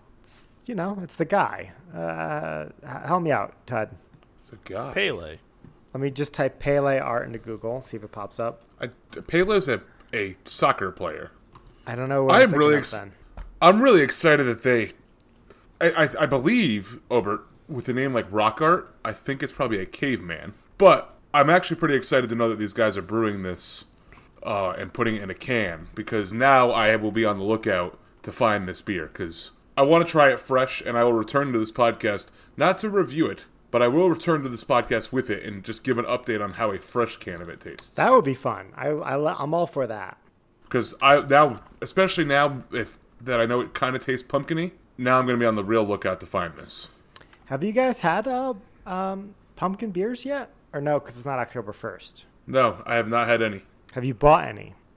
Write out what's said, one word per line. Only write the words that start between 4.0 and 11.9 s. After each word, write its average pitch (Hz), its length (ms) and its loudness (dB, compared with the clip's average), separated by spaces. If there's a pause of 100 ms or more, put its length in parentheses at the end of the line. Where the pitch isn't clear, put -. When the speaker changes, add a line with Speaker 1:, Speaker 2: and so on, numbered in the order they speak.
Speaker 2:
It's - 100 -20
a 101 180 -20
guy. 123 220 -8
Speaker 3:
Pele. 98 440 -4 (560)
Speaker 1:
Let 131 80 -6
me 139 100 -2
just 143 220 -6
type 139 260 -4
Pele 143 400 0
art 123 280 -4
into 117 120 -10
Google, 113 420 -10
see - 160 -14
if 104 60 -14
it 104 80 -16
pops 101 280 -12
up. 117 220 -6 (180)
Speaker 2:
I, 123 80 -8 (400)
Pele's 190 400 2
a, 113 140 -2 (320)
a 98 220 -4 (100)
soccer 104 460 0
player. 80 400 -10 (560)
Speaker 1:
I 120 80 -6